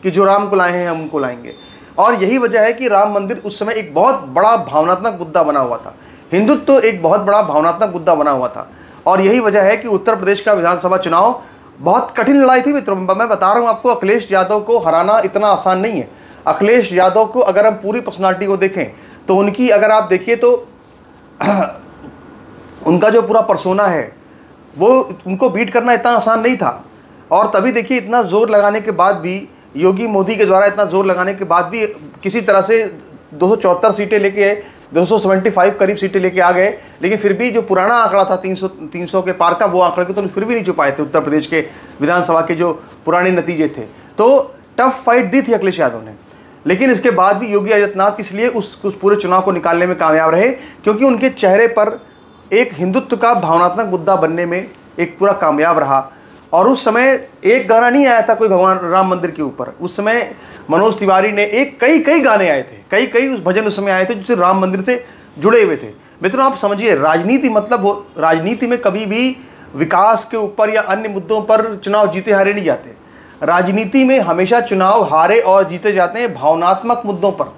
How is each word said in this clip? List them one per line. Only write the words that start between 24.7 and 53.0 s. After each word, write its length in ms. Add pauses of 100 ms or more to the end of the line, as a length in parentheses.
वो 120 (380)
उनको 220
beat 200
करना 240
इतना 180
आसान 300
नहीं 160
था। 280 (460)
और 220
तभी 180
देखिए 260
इतना 260
ज़ोर 260
लगाने 320
के 100
बाद 240
भी, 320 (300)
योगी 300
मोदी 280
के 100
द्वारा 200
इतना 200
ज़ोर 200
लगाने 280
के 120
बाद 200
भी 200 (380)
किसी 180
तरह 200
से 220 (500)
दो 160
सौ 60
चौहत्तर 360
सीटें 280
लेके, 340 (400)
दो 120
सौ 140
सेवेंटी 300
फ़ाइव 300
करीब 180
सीटें 220
लेके 200
आ 120
गए, 180 (320)
लेकिन 160
फिर 160
भी 180
जो 100
पुराना 340
आंकड़ा 300
था 100
तीन 200
सौ, 120
तीन 380
सौ 160
के 100
पार 220
का, 120
वो 160
आंकड़े 240
को 80
तो 140
फिर 180
भी 100
नहीं 80
छुपाए 280
थे 120
उत्तर 160
प्रदेश 280
के 120 (420)
विधानसभा 400
के 140
जो 160 (340)
पुराने 260
नतीजे 360
थे। 140 (360)
तो 380 (220)
टफ 280
फाइट 260
दी 100
थी 120
अखिलेश 260
यादव 220
ने, 120 (520)
लेकिन 260
इसके 200
बाद 260
भी 100
योगी 240
आदित्यनाथ 480
इसलिए 280
उस, 380
उस 140
पूरे 160
चुनाव 260
को 100
निकालने 360
में 100
कामयाब 340
रहे 180 (340)
क्योंकि 220
उनके 240
चेहरे 380
पर 320 (520)
एक 220
हिंदुत्व 440